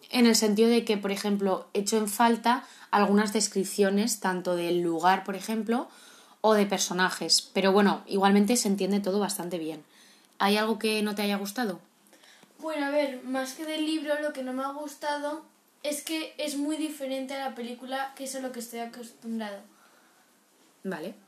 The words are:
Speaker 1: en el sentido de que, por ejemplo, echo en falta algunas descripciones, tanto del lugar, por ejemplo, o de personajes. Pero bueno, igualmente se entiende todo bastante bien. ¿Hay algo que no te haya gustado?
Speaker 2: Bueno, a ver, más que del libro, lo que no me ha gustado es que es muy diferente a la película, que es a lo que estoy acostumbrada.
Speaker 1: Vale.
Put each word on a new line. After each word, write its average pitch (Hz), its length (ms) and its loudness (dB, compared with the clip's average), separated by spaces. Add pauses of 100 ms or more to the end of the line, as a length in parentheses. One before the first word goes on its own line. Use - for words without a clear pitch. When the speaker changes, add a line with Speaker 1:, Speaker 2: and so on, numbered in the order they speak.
Speaker 1:
en 247 160 4
el 226 100 8
sentido 220 340 4
de 233 140 4
que, 220 140 0
por 202 140 -2
ejemplo, 196 600 -2
echo 202 240 0
en 214 120 0
falta 233 560 2 (260)
algunas 202 400 4
descripciones, 202 880 0
tanto 180 380 -2
del 175 240 0
lugar, 175 420 2
por 196 120 -6
ejemplo, 220 520 -4 (540)
o 220 120 6
de 208 120 6
personajes. 180 880 0
Pero 190 200 4
bueno, 196 340 6
igualmente 202 500 4
se 220 100 0
entiende 196 340 2
todo 196 180 0
bastante 175 380 -4
bien. 156 260 -8 (560)
¿Hay 202 160 2
algo 220 240 0
que 214 220 0
no 208 140 -2
te 208 80 -2
haya 202 140 0
gustado? 208 420 -4 (800)
Speaker 2:
Bueno, 302 280 -4
a - 20 -2
ver, 269 340 0
más 262 300 -4
que 320 120 -10
del 311 200 -4
libro, 302 360 -2
lo 294 120 -4
que 269 100 -8
no 254 100 -6
me 262 100 -4
ha 277 80 -4
gustado 294 720 -6 (400)
es 294 180 -4
que 320 360 -6
es 294 200 -6
muy 294 200 -2
diferente 269 580 -6
a 269 140 -6
la 226 60 -12
película, 254 600 -8
que 277 100 -12
es 262 100 -10
a 269 40 -6
lo 254 120 -8
que 233 80 -10
estoy 233 200 -12
acostumbrada. 226 840 -10 (1200)
Speaker 1:
Vale. 185 300 -8 (140)